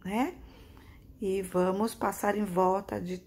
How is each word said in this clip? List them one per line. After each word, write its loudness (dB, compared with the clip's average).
né? -2
E 0
vamos 2
passar 0
em 0
volta 2
de -6